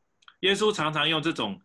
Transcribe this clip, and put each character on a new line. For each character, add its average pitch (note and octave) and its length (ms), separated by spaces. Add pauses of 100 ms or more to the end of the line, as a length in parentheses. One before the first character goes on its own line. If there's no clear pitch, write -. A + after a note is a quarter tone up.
(420)
耶 F#3+ 120
稣 G#3 200
常 D#3 180
常 D3 160
用 D#3+ 140
这 D#3+ 100
种 G#2 340